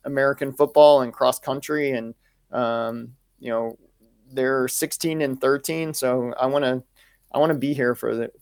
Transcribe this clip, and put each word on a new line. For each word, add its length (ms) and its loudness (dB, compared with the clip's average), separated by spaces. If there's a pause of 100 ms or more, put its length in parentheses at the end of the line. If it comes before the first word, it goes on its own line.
American 480 -2
football 480 6
and 120 -4
cross 260 0
country. 540 -4
And, 220 -6 (380)
um, 600 -4 (240)
you 100 -12
know, 300 -4 (540)
they're 340 0
sixteen 560 -4
and 180 -4
thirteen. 540 -2
So 400 -2
I 120 -2
wanna, 360 0 (500)
I 60 -2
wanna 160 4
be 180 -4
here 220 0
for 220 -4
the, 260 -6